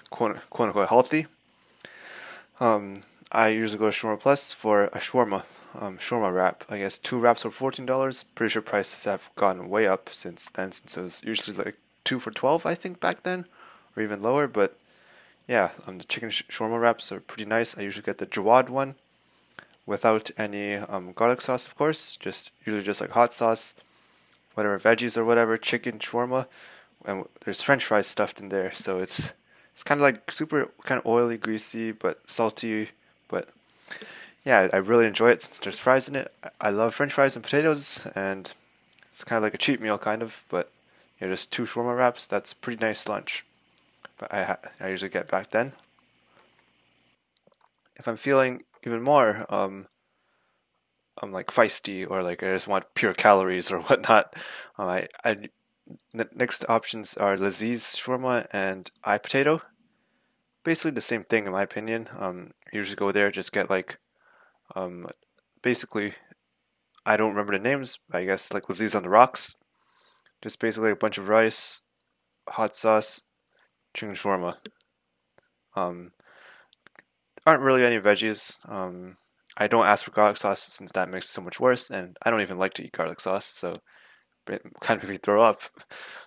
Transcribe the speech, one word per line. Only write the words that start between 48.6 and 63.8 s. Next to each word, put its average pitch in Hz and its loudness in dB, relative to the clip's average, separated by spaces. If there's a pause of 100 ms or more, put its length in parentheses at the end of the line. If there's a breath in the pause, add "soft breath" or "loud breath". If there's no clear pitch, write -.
even 117 -4
more, 113 4
um, 98 -4 (1300)
um, 101 -12
like, 95 -8
feisty 101 2
or, 95 -2
like, 87 -4
I 95 -2
just 95 -2
want 98 -2
pure 98 2
calories 95 6
or 90 -2
<laughs> - -10
whatnot, - 4 (440 loud breath)
um, 98 -4
I, 90 -2 (160)
I, 107 -2 (640)
n-, 113 -4
next - -4
options 113 -2
are 101 2
Laziz 104 0
shawarma 127 -2
and 95 -4 (120)
I 107 2
Potato. 139 0 (1000)
Basically 160 0
the 117 -4
same 113 0
thing 107 0
in 95 -6
my 98 0
opinion. 110 -6 (100)
Um, 90 -8 (200)
I 110 -8
usually 101 -6
go 101 0
there, 101 4
just 95 -6
get, 101 -2
like, 92 -2 (800 soft breath)